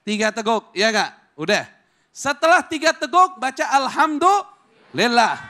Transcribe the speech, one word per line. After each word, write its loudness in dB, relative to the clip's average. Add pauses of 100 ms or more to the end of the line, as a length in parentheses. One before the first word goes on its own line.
Tiga -2
teguk. -4
Iya 0
nggak? -2 (240)
Udah. -2 (460)
Setelah 0
tiga -2
teguk, 2
baca -6
alhamdulillah. 0 (140)